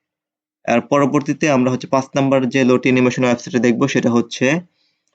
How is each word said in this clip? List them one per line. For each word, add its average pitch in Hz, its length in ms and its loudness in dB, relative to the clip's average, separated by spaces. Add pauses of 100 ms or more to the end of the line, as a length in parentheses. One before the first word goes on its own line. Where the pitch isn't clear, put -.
(680)
আর 120 140 2
পরবর্তীতে 143 680 0
আমরা 127 220 2
হচ্ছে 127 160 -6
পাঁচ 131 180 0 (100)
নাম্বার 135 340 0
যে 131 140 0
লটি 123 260 2
অ্যানিমেশন 127 340 0
ওয়েবসাইটে 123 360 -2
দেখব 120 280 0
সেটা 127 240 -2
হচ্ছে, 117 400 -2 (640)